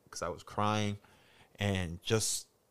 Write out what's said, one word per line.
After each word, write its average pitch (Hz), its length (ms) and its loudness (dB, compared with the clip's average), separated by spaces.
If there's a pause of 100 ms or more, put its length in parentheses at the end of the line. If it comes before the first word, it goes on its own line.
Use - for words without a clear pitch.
(120)
'cause - 100 -12
I 85 60 -2
was 87 160 -6
crying 104 540 0 (600)
and 92 460 0
just, - 440 0 (240)